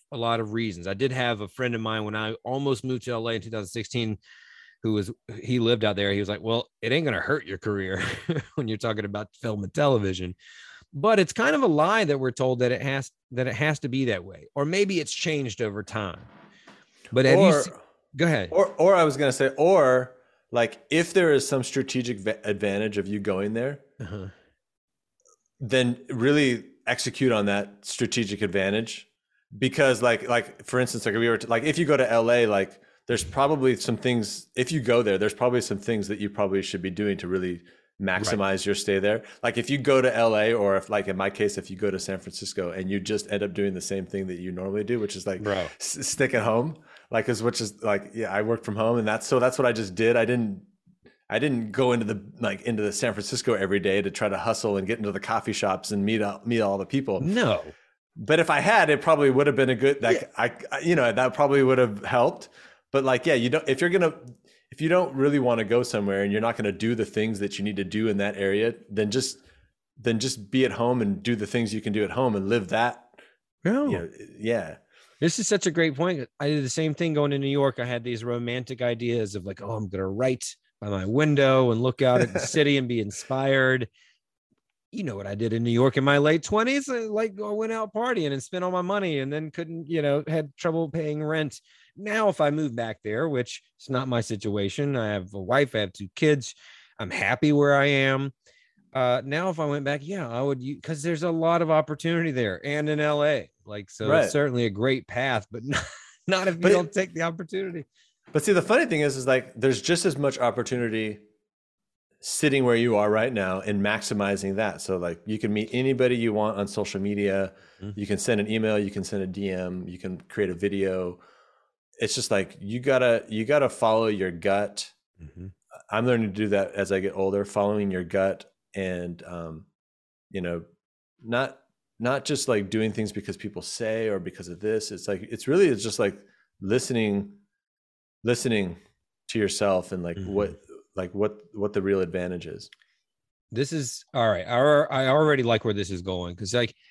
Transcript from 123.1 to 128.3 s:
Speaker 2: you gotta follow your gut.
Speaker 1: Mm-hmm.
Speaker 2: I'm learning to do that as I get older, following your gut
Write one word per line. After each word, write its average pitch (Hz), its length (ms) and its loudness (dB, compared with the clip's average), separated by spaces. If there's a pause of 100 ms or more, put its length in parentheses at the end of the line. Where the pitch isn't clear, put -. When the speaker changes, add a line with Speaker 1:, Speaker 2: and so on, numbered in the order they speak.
Speaker 2:
you 110 180 -4
gotta 139 240 4
follow 113 380 2
your 95 240 0
gut. 98 580 -2 (320)
Speaker 1:
Mm-hmm. 90 260 -16 (420)
Speaker 2:
I'm 113 160 0
learning 117 240 2
to 92 40 -6
do 107 160 0
that 98 260 2
as 98 160 0
I 95 80 2
get 95 160 -2
older, 95 300 0
following 101 460 0
your 90 120 -4
gut 95 420 -2 (300)